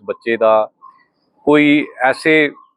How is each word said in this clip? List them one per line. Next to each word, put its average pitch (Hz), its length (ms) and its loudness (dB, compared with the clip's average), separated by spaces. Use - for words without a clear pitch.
ਬੱਚੇ 110 340 -6
ਦਾ 110 320 0
ਕੋਈ 147 400 2
ਐਸੇ, 147 480 0